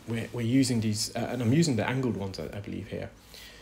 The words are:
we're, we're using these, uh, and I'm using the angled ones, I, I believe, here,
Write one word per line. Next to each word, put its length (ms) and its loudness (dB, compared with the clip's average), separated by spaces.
we're, 260 -4
we're 100 -4
using 380 4
these, 360 0
uh, 160 -4
and 100 -4
I'm 100 4
using 220 6
the 100 2
angled 320 0
ones, 220 -6
I, 60 -6
I 40 -8
believe, 260 -8
here, 240 -8